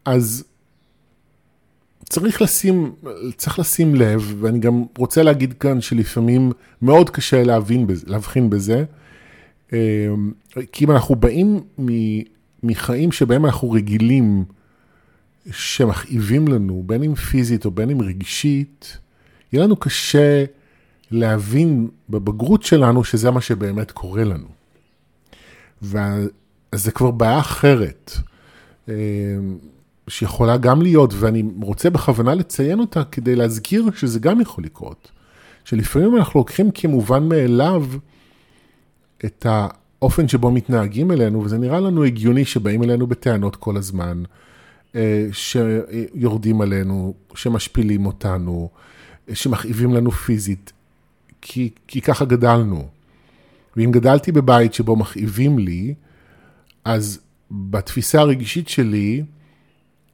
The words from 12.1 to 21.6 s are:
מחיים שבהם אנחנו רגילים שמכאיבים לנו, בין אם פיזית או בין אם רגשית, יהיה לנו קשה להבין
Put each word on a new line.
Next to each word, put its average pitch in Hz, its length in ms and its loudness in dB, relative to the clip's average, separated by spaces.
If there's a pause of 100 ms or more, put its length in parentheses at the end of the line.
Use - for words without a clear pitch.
מחיים 123 480 0
שבהם 131 340 2
אנחנו 123 260 0
רגילים 110 760 2 (1040)
שמכאיבים 117 960 -2
לנו, 98 380 0
בין 113 180 -2
אם 151 120 -2
פיזית 120 500 -2
או 101 60 -4
בין 107 180 -2
אם 139 120 -2
רגשית, 139 960 -6 (560)
יהיה 147 100 2
לנו 208 120 4
קשה 143 720 2 (640)
להבין 113 760 2 (220)